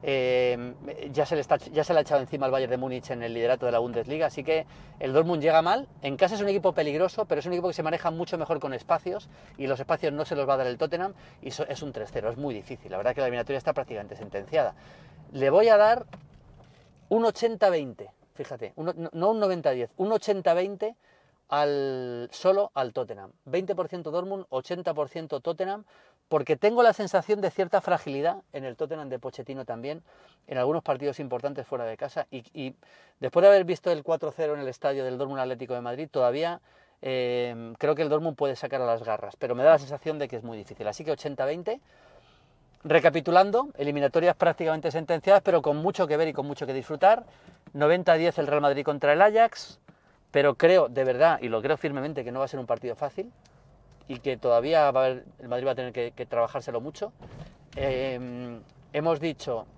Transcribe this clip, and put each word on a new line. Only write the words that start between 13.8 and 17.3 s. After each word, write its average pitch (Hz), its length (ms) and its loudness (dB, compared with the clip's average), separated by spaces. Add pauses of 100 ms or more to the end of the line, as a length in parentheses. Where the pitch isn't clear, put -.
sentenciada. 104 600 -4 (560)
Le 135 180 0
voy 208 200 6
a 214 80 8
dar 226 280 4 (1040)
un 226 160 2
ochenta 220 440 2